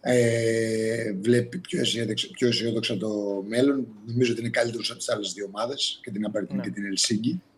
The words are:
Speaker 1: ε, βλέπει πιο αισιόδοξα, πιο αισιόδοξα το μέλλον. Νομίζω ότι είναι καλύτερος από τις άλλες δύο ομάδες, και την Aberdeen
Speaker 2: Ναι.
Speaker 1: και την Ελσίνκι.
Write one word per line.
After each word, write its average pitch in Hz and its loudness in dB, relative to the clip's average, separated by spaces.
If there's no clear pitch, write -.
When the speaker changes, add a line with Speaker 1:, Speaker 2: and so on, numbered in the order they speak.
Speaker 1:
ε, 113 2
βλέπει 120 4
πιο - -4
αισιόδοξα, 117 -2
πιο 127 0
αισιόδοξα 110 0
το 101 -2
μέλλον. 127 2
Νομίζω 117 2
ότι 113 -2
είναι 117 -2
καλύτερος 117 0
από - -10
τις - -6
άλλες 104 -2
δύο 101 -6
ομάδες, 113 -4
και - -10
την 107 -4
Aberdeen 95 -4
Speaker 2:
Ναι. 98 -2
Speaker 1:
και 107 -4
την 101 -6
Ελσίνκι. 110 0